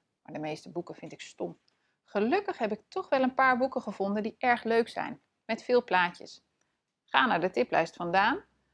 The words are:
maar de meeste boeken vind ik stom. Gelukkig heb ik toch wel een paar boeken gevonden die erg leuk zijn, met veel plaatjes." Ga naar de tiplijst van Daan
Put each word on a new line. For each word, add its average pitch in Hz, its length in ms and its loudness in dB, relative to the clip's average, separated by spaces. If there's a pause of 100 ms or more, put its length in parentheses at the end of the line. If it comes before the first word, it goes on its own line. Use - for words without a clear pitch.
(220)
maar 156 100 -18
de 151 80 -10
meeste 151 300 -10
boeken 165 240 -10
vind - 180 -18
ik 147 80 -18
stom. - 380 -12 (460)
Gelukkig 311 540 -2
heb 214 140 -2
ik 214 160 -6
toch - 200 -10
wel 269 140 2
een 262 120 0
paar 262 240 4
boeken 262 240 -2
gevonden 202 400 -4
die - 160 -8
erg 240 240 0
leuk 233 260 2
zijn, - 320 -8 (240)
met 226 180 -6
veel 247 220 2
plaatjes." - 600 -2 (600)
Ga 262 220 4
naar 190 140 2
de 180 100 2
tiplijst 165 460 0
van 175 140 -6
Daan 220 340 2 (300)